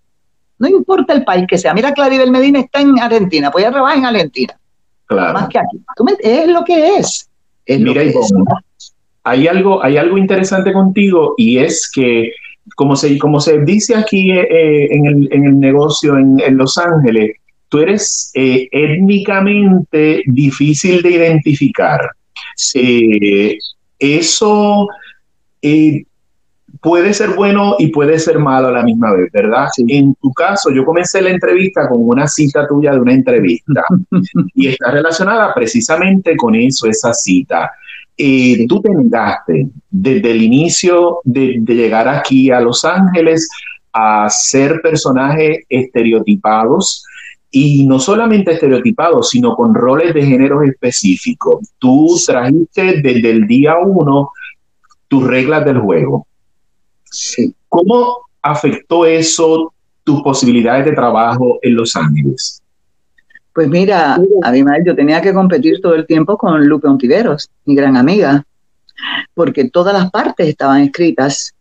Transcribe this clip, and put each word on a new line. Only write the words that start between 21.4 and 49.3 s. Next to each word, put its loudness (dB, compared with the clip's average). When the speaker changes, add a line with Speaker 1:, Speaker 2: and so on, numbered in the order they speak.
Speaker 1:
Sí. 0
Speaker 2:
Eh, 0
eso, 0
eh, 2
puede 0
ser -2
bueno 0
y 2
puede 0
ser 0
malo 0
a 0
la -2
misma 0
vez, 0
¿verdad? 0
Speaker 1:
Sí. 0
Speaker 2:
En 2
tu -4
caso, -2
yo 0
comencé -2
la 0
entrevista 0
con 0
una 0
cita -2
tuya 0
de 2
una 2
entrevista 0
Speaker 1:
<laughs> -2
Speaker 2:
y 0
está -4
relacionada 0
precisamente 0
con 0
eso, 0
esa -2
cita. -2
Eh, 2
Speaker 1:
Sí. 0
Speaker 2:
tú 0
te 0
negaste -2
desde 0
el 2
inicio 2
de, 0
de 0
llegar 0
aquí 2
a 2
Los 0
Ángeles 0
a 0
ser -2
personajes -2
estereotipados, -2
y 2
no 2
solamente 0
estereotipados, 0